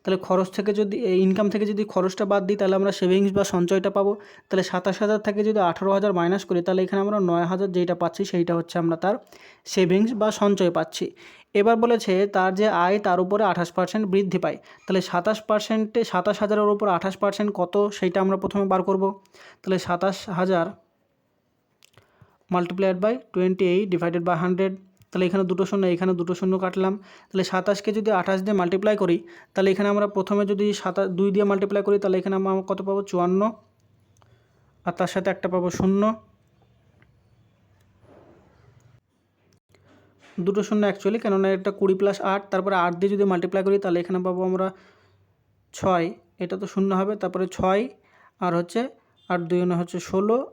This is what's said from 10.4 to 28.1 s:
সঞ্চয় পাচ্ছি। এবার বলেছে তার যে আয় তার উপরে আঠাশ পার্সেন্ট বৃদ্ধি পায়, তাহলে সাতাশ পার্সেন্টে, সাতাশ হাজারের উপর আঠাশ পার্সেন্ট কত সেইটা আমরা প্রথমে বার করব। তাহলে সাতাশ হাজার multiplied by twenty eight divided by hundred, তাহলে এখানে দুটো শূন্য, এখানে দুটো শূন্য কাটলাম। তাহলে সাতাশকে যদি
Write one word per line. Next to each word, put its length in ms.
সঞ্চয় 360
পাচ্ছি। 280
এবার 240
বলেছে 300
তার 240
যে 80
আয় 140
তার 180
উপরে 260
আঠাশ 260
পার্সেন্ট 260
বৃদ্ধি 300
পায়, 140
তাহলে 260
সাতাশ 280
পার্সেন্টে, 500
সাতাশ 320
হাজারের 320
উপর 120
আঠাশ 240
পার্সেন্ট 280
কত 160
সেইটা 280
আমরা 180
প্রথমে 280
বার 180
করব। 140
তাহলে 180
সাতাশ 300
হাজার 260
multiplied 480
by 100
twenty 400
eight 200
divided 360
by 140
hundred, 300
তাহলে 180
এখানে 220
দুটো 180
শূন্য, 140
এখানে 240
দুটো 200
শূন্য 140
কাটলাম। 300
তাহলে 240
সাতাশকে 460
যদি 120